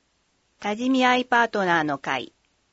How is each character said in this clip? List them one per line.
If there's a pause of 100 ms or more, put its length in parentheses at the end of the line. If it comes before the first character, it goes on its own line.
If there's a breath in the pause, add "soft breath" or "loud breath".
(600)
多
治
見
ア
イ
パ
ー
ト
ナ
ー
の
会。 (380)